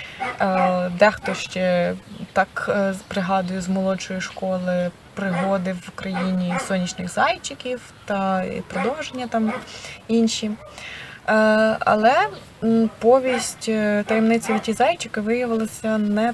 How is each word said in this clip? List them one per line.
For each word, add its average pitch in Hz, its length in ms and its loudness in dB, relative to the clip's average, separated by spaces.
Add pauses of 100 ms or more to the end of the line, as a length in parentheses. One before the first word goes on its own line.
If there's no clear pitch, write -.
(400)
Е, 185 500 2
дехто 190 440 2
ще 180 640 0 (380)
так, - 360 0
е, 196 240 0
з-, 185 80 -10
пригадує 190 600 -2
з 180 80 -6
молодшої 190 520 -2
школи 180 680 -2 (240)
пригоди 190 580 0
в 180 160 -10
країні 185 640 -2 (140)
сонячних 180 420 -4
зайчиків - 720 -4 (240)
та 190 380 0
і 185 180 -6
продовження 254 680 -4
там 226 260 0 (540)
інші. 226 440 2 (760)
Е, 220 520 4
але, 220 360 4 (480)
м, 226 260 4 (100)
повість, 247 680 4
е, 208 380 2
"Таємниці 220 460 2
Віті 214 200 -2
Зайчика" 247 480 0
виявилася 220 760 -2
не 214 360 0